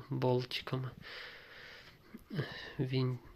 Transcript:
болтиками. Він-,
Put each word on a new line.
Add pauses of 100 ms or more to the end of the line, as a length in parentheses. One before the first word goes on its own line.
(100)
болтиками. (1900)
Він-, (180)